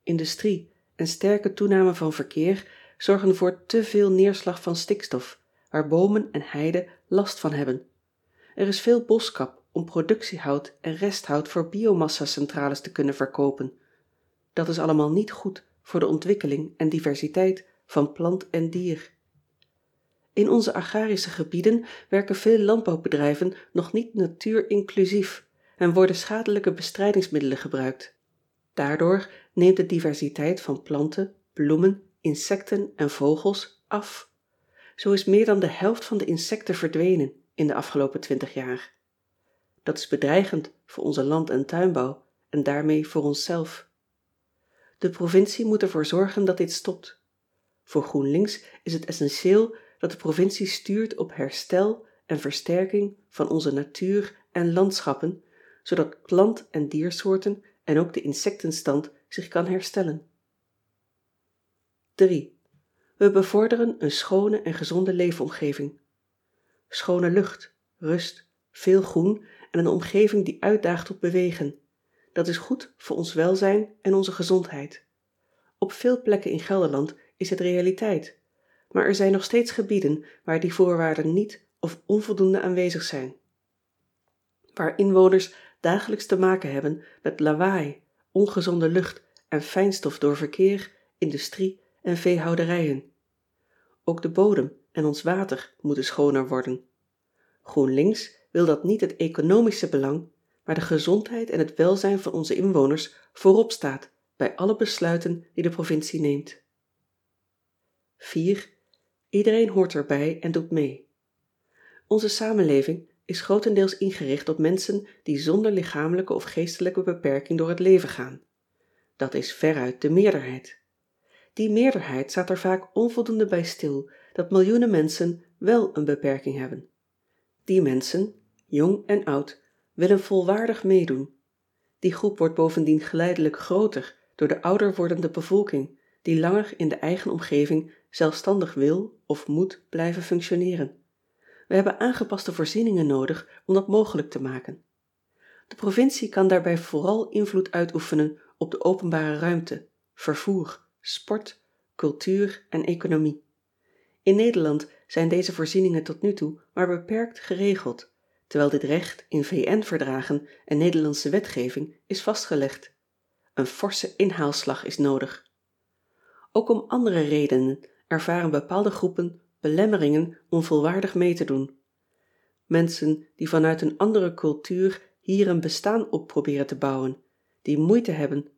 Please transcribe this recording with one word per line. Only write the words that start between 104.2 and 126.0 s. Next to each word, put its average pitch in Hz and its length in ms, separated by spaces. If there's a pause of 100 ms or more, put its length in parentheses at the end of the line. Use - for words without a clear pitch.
bij - 200
alle 202 200
besluiten 170 800
die 165 100
de 170 60
provincie 160 520
neemt. 143 400 (1600)
Vier, 185 520 (600)
iedereen 214 400
hoort 185 240
erbij 147 480
en 165 100
doet 165 200
mee. 143 360 (1000)
Onze 214 200
samenleving 170 840 (140)
is 180 160
grotendeels 196 560
ingericht 156 520
op 160 80
mensen 190 500 (160)
die 147 140
zonder 190 340
lichamelijke 170 640
of - 100
geestelijke 180 600
beperking 160 540
door 160 120
het 170 100
leven 180 300
gaan. - 320 (720)
Dat 135 180
is 135 200
veruit 127 480
de 151 80
meerderheid. 151 720 (720)
Die 220 160
meerderheid 208 600
staat 180 180
er 185 80
vaak 185 380
onvoldoende 226 500
bij 180 180
stil 143 460 (240)
dat 175 180
miljoenen 220 380
mensen 170 540 (140)
wel 220 360
een 151 120